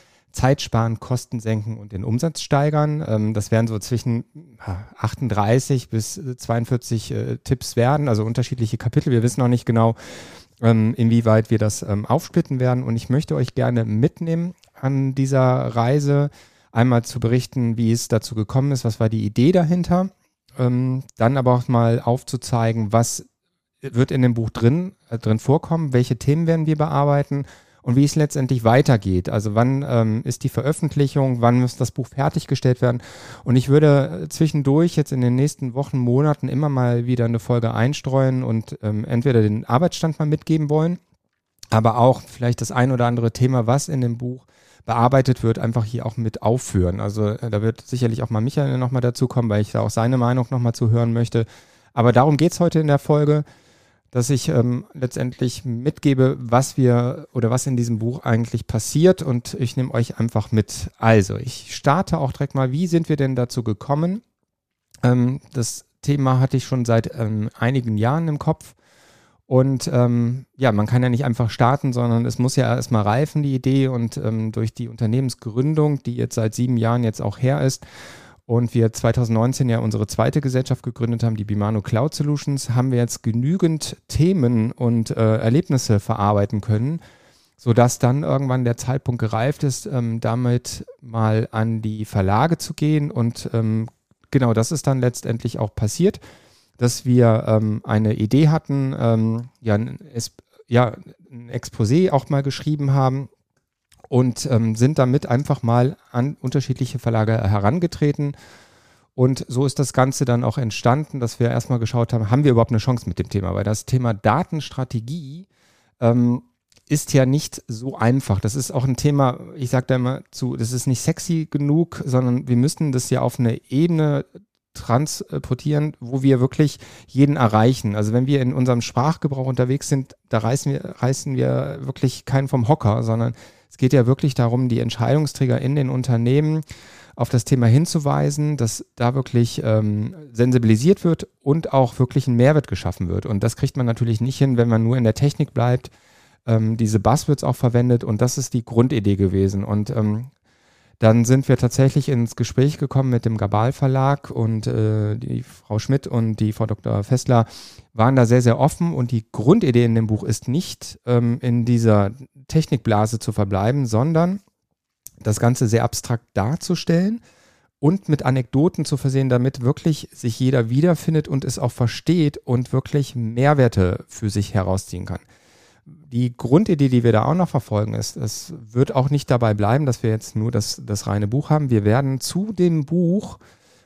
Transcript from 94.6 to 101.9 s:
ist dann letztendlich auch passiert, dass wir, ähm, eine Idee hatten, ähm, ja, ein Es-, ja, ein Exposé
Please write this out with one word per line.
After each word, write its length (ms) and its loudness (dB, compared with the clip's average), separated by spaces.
ist 160 -4
dann 140 0
letztendlich 580 -4
auch 160 -4
passiert, 440 0
dass 280 -2
wir, 420 4
ähm, 380 0
eine 280 2
Idee 360 4
hatten, 500 0
ähm, 500 0
ja, 140 -2
ein 240 -2
Es-, 200 -8
ja, 280 2
ein 180 -18
Exposé 640 0